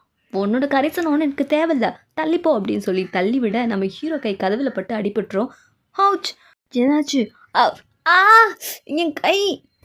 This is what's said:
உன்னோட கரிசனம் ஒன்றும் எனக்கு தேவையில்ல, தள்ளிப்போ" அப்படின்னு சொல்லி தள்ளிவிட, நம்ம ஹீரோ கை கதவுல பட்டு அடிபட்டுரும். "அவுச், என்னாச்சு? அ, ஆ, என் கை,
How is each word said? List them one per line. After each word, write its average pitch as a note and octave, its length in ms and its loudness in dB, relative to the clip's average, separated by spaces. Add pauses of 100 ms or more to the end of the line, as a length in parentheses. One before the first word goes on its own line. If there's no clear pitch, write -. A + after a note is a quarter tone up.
(320)
உன்னோட G#3+ 360 0
கரிசனம் D4+ 440 0
ஒன்றும் D4 80 2
எனக்கு C#4 280 -2
தேவையில்ல, D4+ 440 0 (280)
தள்ளிப்போ" D#4 400 0
அப்படின்னு G#3 180 -2
சொல்லி F#3 260 -2
தள்ளிவிட, A3+ 600 0
நம்ம G3 200 -2
ஹீரோ D4 320 -6
கை G#3+ 180 -4
கதவுல G#3+ 320 -2
பட்டு G#3 280 -6
அடிபட்டுரும். G3+ 500 -4 (440)
"அவுச், G4 440 0 (400)
என்னாச்சு? C#4 520 2 (300)
அ, A#3 200 2 (320)
ஆ, F4+ 180 4 (580)
என் D#4 280 -2
கை, F#4+ 520 -2 (200)